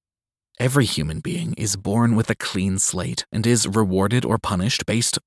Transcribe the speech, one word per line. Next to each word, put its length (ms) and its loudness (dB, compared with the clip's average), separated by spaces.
Every 240 4
human 360 -2
being 340 -4
is 220 -4
born 400 2
with 140 0
a 40 0
clean 440 -2
slate 540 -4
and 140 -2
is 200 4
rewarded 580 2
or 140 0
punished 480 -2
based 400 0